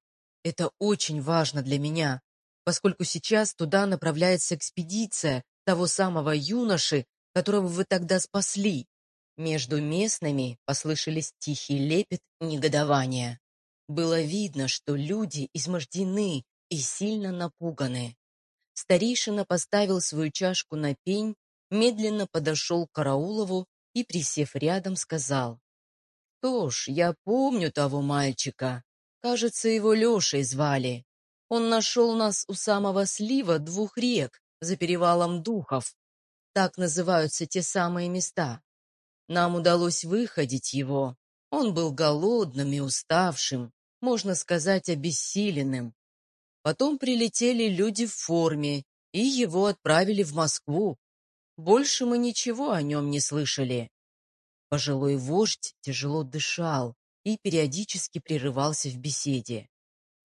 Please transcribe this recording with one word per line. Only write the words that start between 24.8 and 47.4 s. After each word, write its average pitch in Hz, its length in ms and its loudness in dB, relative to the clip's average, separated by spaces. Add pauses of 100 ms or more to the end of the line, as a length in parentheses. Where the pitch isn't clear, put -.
сказал: 135 640 -4 (800)
«Что 240 320 0
ж, - 180 -6
я 170 260 2 (100)
помню 240 460 2
того 143 300 0
мальчика. 135 800 -2 (380)
Кажется, 233 480 -2
его 220 240 4
Лешей 214 500 2
звали. 131 640 0 (440)
Он 233 200 0
нашел 226 460 4
нас 214 340 0
у 202 60 -6
самого 196 520 2
слива 208 520 0
двух 175 400 -4
рек 226 420 0 (200)
за 175 160 -2
перевалом 175 640 4
Духов. 156 520 -2 (580)
Так 185 260 0
называются 165 680 2
те 180 160 -2
самые 175 460 0
места. 175 540 -4 (640)
Нам 175 260 2
удалось 175 500 4
выходить 165 680 -2
его. 135 440 -2 (400)
Он 247 160 0
был 160 200 0
голодным 147 800 2
и 143 80 0
уставшим, 139 920 0 (280)
можно 214 340 0
сказать, 175 540 0
обессиленным. 143 1080 -2 (680)
Потом 269 360 0
прилетели 233 720 2